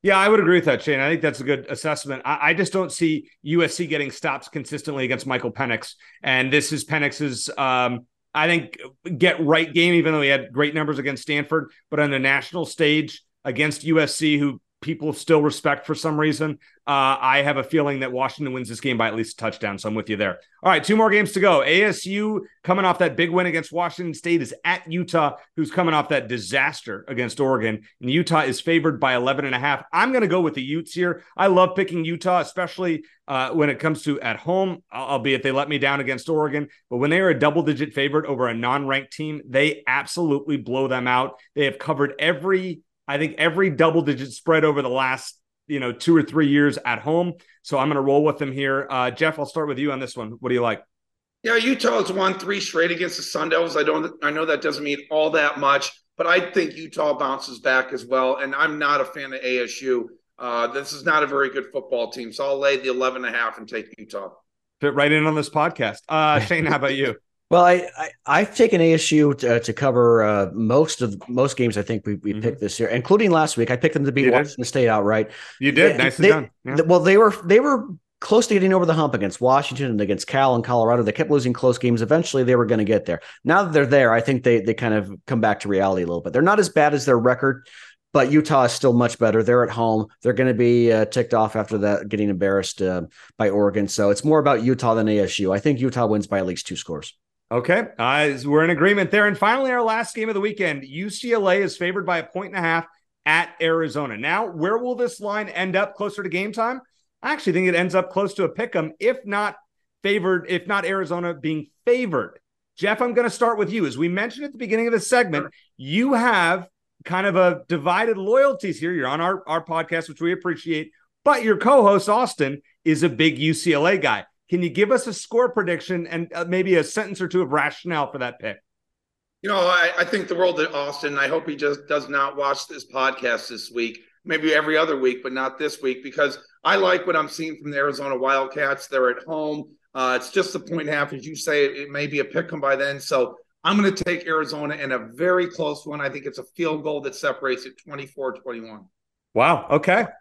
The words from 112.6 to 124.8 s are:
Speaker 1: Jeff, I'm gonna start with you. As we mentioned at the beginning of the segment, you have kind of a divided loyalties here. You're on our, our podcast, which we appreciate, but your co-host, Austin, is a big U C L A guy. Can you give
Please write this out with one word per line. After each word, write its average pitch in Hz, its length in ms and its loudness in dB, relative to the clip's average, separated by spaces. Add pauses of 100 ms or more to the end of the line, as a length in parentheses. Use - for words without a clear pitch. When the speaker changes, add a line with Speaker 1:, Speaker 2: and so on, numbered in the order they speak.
Speaker 1:
Jeff, 208 280 -2
I'm 240 100 -2
gonna 240 160 2
start 226 300 0
with 196 120 0
you. 214 140 0
As 123 140 -6
we 170 100 0
mentioned 220 360 -6
at 285 60 -10
the 233 60 -20
beginning 226 300 -2
of 233 60 0
the 233 60 0
segment, 202 540 0 (240)
you 196 360 0
have 190 540 2 (380)
kind 185 220 -2
of 180 80 0
a 175 320 4
divided 180 500 0
loyalties 240 640 0
here. 175 140 -4
You're 143 120 -2
on 147 160 -2
our, 190 260 -2
our 160 160 -2
podcast, 165 460 -4
which 151 120 -12
we 170 100 0
appreciate, 165 600 -6 (320)
but 269 200 4
your 214 140 4
co-host, 208 520 6
Austin, 156 540 0 (200)
is 147 200 2
a 170 60 4
big 147 280 2
U 156 160 0
C 156 200 0
L 147 120 2
A 190 140 4
guy. 113 260 0 (240)
Can 180 120 0
you 170 80 -2
give 202 220 0